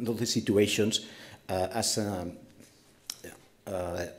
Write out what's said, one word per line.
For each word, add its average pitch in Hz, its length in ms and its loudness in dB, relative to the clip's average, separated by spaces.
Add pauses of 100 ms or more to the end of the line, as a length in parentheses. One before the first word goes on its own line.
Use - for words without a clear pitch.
all 117 60 0
the 113 120 -2
situations, 107 800 4 (440)
uh, 92 220 2
as 113 260 0
a, 98 300 -2 (1400)
uh, 90 380 -4 (140)